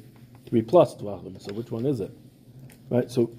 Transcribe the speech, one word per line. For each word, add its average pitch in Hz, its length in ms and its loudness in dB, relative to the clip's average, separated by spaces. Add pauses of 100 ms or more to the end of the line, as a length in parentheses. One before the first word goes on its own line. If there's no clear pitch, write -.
(480)
three 117 140 2
plus 160 320 6
tefachim. 95 480 -12
So 107 100 -10
which 117 200 -10
one 117 120 -4
is 135 160 0
it? 85 160 -8 (760)
Right. 123 200 0
So 117 280 2